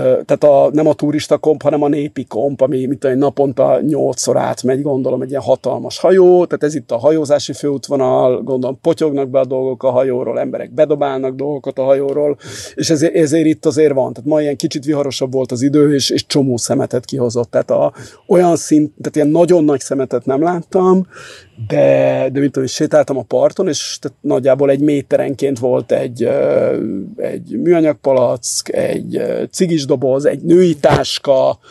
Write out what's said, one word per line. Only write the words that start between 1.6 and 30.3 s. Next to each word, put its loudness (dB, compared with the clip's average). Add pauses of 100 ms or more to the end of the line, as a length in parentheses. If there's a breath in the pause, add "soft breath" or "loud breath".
hanem 0
a 0
népi -4
komp, -4
ami, 0
mit -4
tudom 0
én, 2
naponta 2
nyolcszor -2
átmegy, -2
gondolom, -2
egy -8
ilyen -6
hatalmas -4
hajó, 6
tehát -4
ez -2
itt -10
a 0
hajózási 0
főútvonal, 0
gondolom, -4
potyognak 0
be 0
a 2
dolgok -4
a 2
hajóról, 0
emberek -8
bedobálnak 0
dolgokat -6
a -2
hajóról, 0 (380 loud breath)
és -4
ezért, 2
ezért 2
itt 0
azért 4
van. 0
Tehát -8
ma 2
ilyen -2
kicsit -6
viharosabb -2
volt -2
az -4
idő, 4
és, 0
és -2
csomó 0
szemetet -2
kihozott. -4
Tehát -2
a, 2 (340 loud breath)
olyan 4
szint, 2 (100)
tehát -8
ilyen 2
nagyon 4
nagy 2
szemetet -4
nem 0
láttam, 2 (600 loud breath)
de, 2
de -2
mint 0
tudom, -4
sétáltam 0
a -4
parton, 0
és -6
tehát -10
nagyjából 2
egy 2
méterenként -2
volt -2
egy, -2
ö, 0 (400)
egy -8
műanyag 2
palack, -2
egy, -4
ö, -4
cigis -2
doboz, 0
egy -2